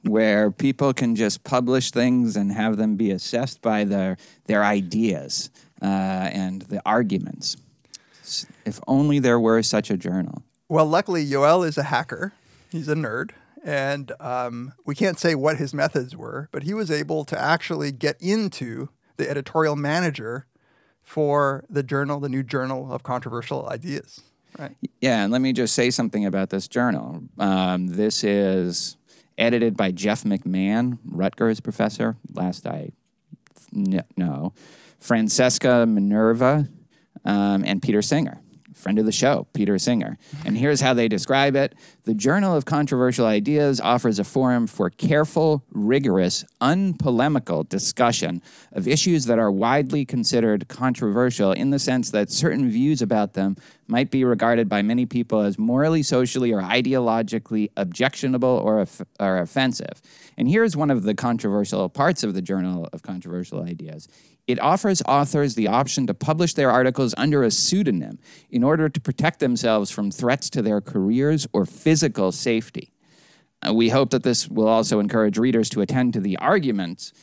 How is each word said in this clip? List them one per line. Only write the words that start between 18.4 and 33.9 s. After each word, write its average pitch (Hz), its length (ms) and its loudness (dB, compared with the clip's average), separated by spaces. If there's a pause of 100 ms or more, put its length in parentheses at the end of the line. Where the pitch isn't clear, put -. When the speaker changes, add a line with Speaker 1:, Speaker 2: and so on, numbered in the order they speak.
Speaker 2:
the 139 120 -4
editorial 147 460 0
manager 143 720 -4 (560)
for 143 680 0
the 143 140 -2
journal, 143 380 -2
the 143 80 -6
new 135 160 -4
Journal 131 480 -6
of 127 100 -8
Controversial 123 680 -8
Ideas. 143 520 -10 (380)
Right. - 180 -14 (240)
Speaker 1:
Yeah, 120 220 2
and 101 100 0
let 127 80 2
me 131 120 0
just 120 220 0
say 123 160 2
something 107 360 -2
about 95 240 -2
this 95 180 -4
journal. 85 540 -4 (160)
Um, 92 500 0
this 104 360 -2
is 95 720 0 (420)
edited 117 380 2
by 95 160 0
Jeff 101 320 -2
McMahon, 104 800 0
Rutgers 104 560 -2
professor, 113 560 -4 (180)
last 92 320 -6
I - 240 -10 (840)
kn-, 95 320 -2 (120)